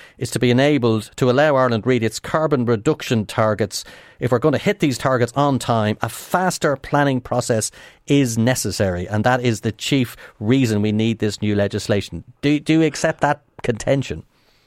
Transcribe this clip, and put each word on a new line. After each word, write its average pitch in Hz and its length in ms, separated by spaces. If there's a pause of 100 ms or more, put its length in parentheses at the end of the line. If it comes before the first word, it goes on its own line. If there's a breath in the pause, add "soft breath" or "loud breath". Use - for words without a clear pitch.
(180 loud breath)
is 127 140
to 156 60
be 123 120
enabled 120 640
to 127 140
allow 143 260
Ireland 120 300
reach 127 160
its 110 180
carbon 147 460
reduction 117 580
targets, 110 600 (360 loud breath)
if 127 120
we're 123 60
gonna 135 200
hit 202 220
these 135 180
targets 123 360
on 143 240
time, 110 440
a 113 80
faster 175 640
planning 139 460
process 123 480 (360 loud breath)
is 135 300
necessary, 104 720
and 107 160
that 127 160
is 120 220
the 110 100
chief - 420 (260 loud breath)
reason 110 420
we 107 100
need 110 280
this 104 200
new 104 140
legislation. 101 680 (200)
Do, 147 180
do 160 140
you 160 80
accept 156 400
that 147 180 (220)
contention? 123 640 (420)